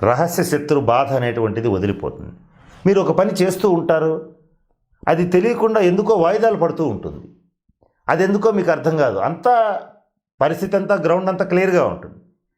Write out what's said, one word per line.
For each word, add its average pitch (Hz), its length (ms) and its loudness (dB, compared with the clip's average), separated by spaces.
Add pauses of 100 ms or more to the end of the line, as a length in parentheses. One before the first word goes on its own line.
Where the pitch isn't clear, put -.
రహస్య 160 400 0
శత్రు 147 360 -2
బాధ 123 340 0
అనేటువంటిది 113 540 -2
వదిలిపోతుంది. 98 640 -4 (540)
మీరు 196 160 4
ఒక 156 100 0
పని 185 220 0
చేస్తూ 185 360 0
ఉంటారు, 160 680 0 (720)
అది 165 200 2
తెలియకుండా 220 540 2
ఎందుకో 196 320 2
వాయిదాలు 202 440 2
పడుతూ 165 300 -2
ఉంటుంది. 85 400 -10 (800)
అదెందుకో 196 420 2
మీకు 180 200 0
అర్థం 156 260 0
కాదు. 123 200 0
అంతా, 190 640 0 (600)
పరిస్థితి 165 340 -2
అంతా, 196 200 0
గ్రౌండ్ 180 340 0
అంతా 185 160 -2
క్లియర్గా 180 420 2
ఉంటుంది, - 280 -10 (420)